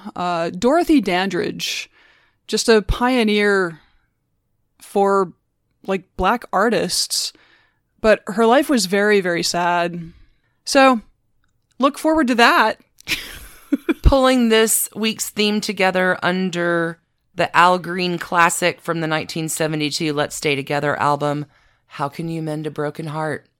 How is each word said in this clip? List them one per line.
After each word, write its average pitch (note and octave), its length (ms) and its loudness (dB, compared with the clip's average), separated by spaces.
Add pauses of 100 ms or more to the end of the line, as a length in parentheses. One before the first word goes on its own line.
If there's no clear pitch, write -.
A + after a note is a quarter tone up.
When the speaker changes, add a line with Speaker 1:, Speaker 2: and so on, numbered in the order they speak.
(140)
Speaker 1:
uh, E3+ 360 -4
Dorothy C#4 500 4
Dandridge, F3+ 880 -4 (560)
just - 220 -2
a A3 140 6
pioneer G#3 960 0 (1000)
for, G3 540 0 (540)
like, - 320 -6
Black G3+ 340 0
artists. F#3+ 800 -2 (680)
But G#3+ 240 4
her A3 180 0
life C4 240 4
was A#3+ 160 2
very, G3+ 380 2
very E3+ 200 -2
sad. F3 680 -2 (540)
So, C4+ 340 4 (800)
look C#4 180 0
forward D#4 300 2
to B3 80 0
that. A#3+ 440 4 (300)
<laughs> - 920 -6
Speaker 2:
Pulling C4 480 4
this A3 440 2
week's A3 360 -4
theme G#3 320 0
together F#3 600 0
under E3+ 800 -2 (340)
the D#3+ 220 -2
Al F3+ 220 6
Green F3 400 -4
classic F3 640 0
from E3 180 -4
the D#3+ 60 -4
nineteen D#3+ 420 -6
seventy-two D3+ 640 -4
Let's D3 240 -4
Stay D3 180 -2
Together C#3+ 460 -2
album, D3 460 -2 (400)
How C#3+ 220 -8
Can E3 200 -10
You E3 140 -8
Mend D#3 240 -6
a D3+ 40 -6
Broken D3+ 360 -8
Heart? D#3 400 -8 (140)